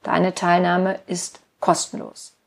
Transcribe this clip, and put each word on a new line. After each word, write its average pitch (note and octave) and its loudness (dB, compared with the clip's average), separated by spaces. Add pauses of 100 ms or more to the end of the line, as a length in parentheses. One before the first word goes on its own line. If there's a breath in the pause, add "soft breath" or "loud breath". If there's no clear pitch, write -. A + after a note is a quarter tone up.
Deine F#3 0
Teilnahme F3+ 2
ist - -8 (200)
kostenlos. - -2 (140)